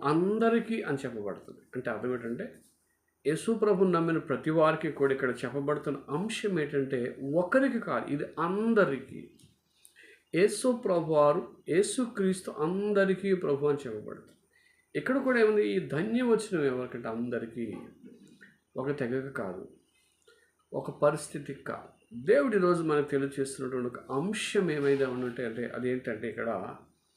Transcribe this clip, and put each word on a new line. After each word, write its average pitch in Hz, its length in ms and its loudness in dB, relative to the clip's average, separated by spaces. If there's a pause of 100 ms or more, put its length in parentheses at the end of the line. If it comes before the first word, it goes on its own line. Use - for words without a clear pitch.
(140)
అందరికీ 226 680 2 (120)
అని 139 140 -2
చెప్పబడుతుంది. 104 560 -8 (140)
అంటే 127 200 -6
అర్థం 123 240 -4
ఏంటంటే, 120 280 -6 (760)
యేసు 156 260 0 (100)
ప్రభువును 196 320 4
నమ్మిన 165 340 2
ప్రతి 135 300 0
వారికి 156 400 4
కూడా 139 180 4
ఇక్కడ 135 240 0
చెప్పబడుతున్న 139 580 -2 (180)
అంశం 202 380 -2 (100)
ఏంటంటే, 139 360 -2 (400)
ఒకరికి 233 480 2
కాదు, 127 260 -2
ఇది 147 120 -4 (200)
అందరికీ. 196 760 0 (1160)
యేసు 214 300 2 (160)
ప్రభువారు, 160 580 4 (300)
యేసుక్రీస్తు 196 800 0 (140)
అందరికీ 196 640 2 (140)
ప్రభు 143 280 2
అని 143 140 -2
చెప్పబడుతుంది. - 520 -12 (600)
ఇక్కడ 254 260 0
కూడా 247 180 4
ఏముంది, 214 300 4
ఈ - 20 0 (200)
ధన్యవచనం 220 720 2
ఎవరికంటే 123 460 -4
అందరికీ, 117 500 -4 (1160)
ఒక 135 40 -4 (140)
తెగకు 131 400 -4
కాదు, 92 240 -8 (1160)
ఒక 143 220 -8
పరిస్థితికి 147 680 0
కాదు. - 200 -10 (400)
దేవుడు 262 300 4
ఈరోజు 175 200 4 (120)
మనకు 147 220 2
తెలియజేస్తున్నటువంటి 131 800 -4
ఒక - 120 -14 (140)
అంశం 196 460 0 (120)
ఏమైనా 139 400 2
ఉన్నట్టు 123 320 -4
అంటే, 117 160 -6 (140)
అదేంటంటే 123 560 -4
ఇక్కడ 113 140 -4 (680)